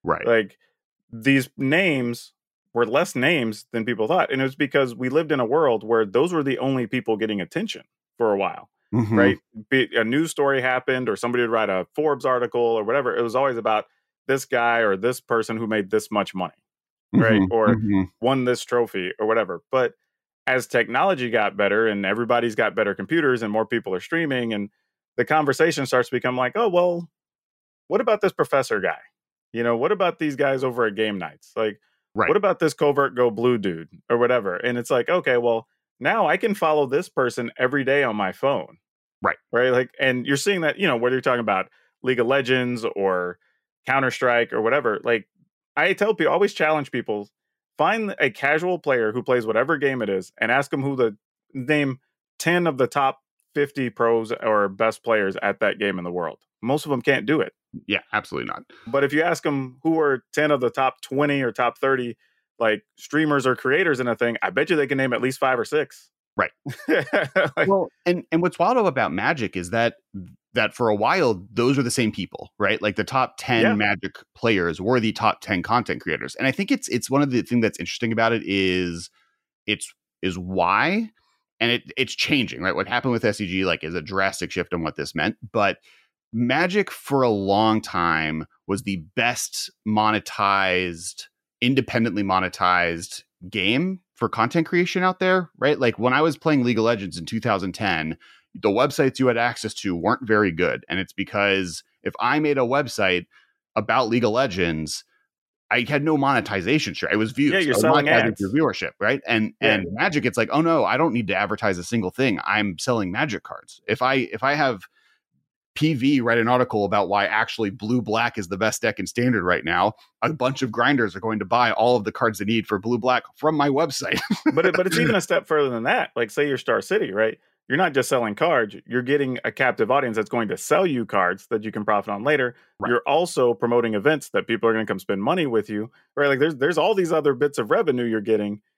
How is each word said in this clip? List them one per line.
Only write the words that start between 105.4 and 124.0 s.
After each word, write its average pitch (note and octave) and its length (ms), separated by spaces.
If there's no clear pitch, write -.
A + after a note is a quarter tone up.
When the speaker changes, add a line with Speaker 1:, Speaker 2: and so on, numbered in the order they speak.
Speaker 1:
I A#2+ 180
had C#3+ 140
no D#3 140
monetization. A2+ 800
Sure, - 160
it F#2 60
was A2 160
views. D3 200
Speaker 2:
Yeah, F#3+ 80
you're C#3+ 140
Speaker 1:
I - 20
was G#2 60
Speaker 2:
selling D3 240
Speaker 1:
monetizing D3 220
Speaker 2:
ads. G#2+ 120
Speaker 1:
through G2 120
viewership, B2+ 480
right? A#2+ 260
And, A2 360
Speaker 2:
Yeah. A2 120
Speaker 1:
and F#2+ 180
Magic, D3 320
it's B2 120
like, A2+ 140
"Oh D3+ 120
no, E3 220
I G#2 120
don't D3 180
need A2+ 140
to F#2+ 80
advertise G2+ 420
a F2 60
single G#2 260
thing. B2 340
I'm G2+ 340
selling G#2+ 340
Magic A2+ 320
cards." - 420
If A#2 160
I, C3 120
if B2 280
I C#3 120
have C3 280
P D#3 200
V C3+ 260
write A#2 180
an A2+ 100
article B2 360
about G2 240
why G2+ 180
actually G#2+ 440
blue A2+ 320
black A2 340
is F#2+ 120
the F#2+ 80
best G#2+ 260
deck A2 160
in F#2+ 80
Standard A#2+ 380
right F2 200
now, F2+ 280
a A#2+ 100
bunch C3+ 300
of A#2 100
grinders A#2 420
are F#2+ 60
going A2+ 180
to G2 60
buy A#2 260
all A#2 260
of A2 60
the G#2 80
cards A2 300
they G2+ 60
need A2+ 200
for G2+ 140
blue A#2 180
black B2 240
from D#3 200
my C#3+ 120
website. C#3 560